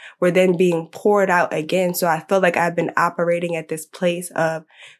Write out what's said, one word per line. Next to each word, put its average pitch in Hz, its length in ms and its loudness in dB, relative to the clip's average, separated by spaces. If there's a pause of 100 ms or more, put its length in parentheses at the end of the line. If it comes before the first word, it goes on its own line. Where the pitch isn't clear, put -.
(220)
were 175 100 4
then 185 240 4
being 170 320 0
poured 202 420 2
out 175 240 2
again. 175 420 -2
So 180 120 -2
I 165 220 0
feel 196 100 2
like 180 160 2
I've 170 220 0
been 170 180 -2
operating 170 640 -2
at 160 100 -10
this 160 180 -10
place 180 460 -4
of 160 320 -2 (360)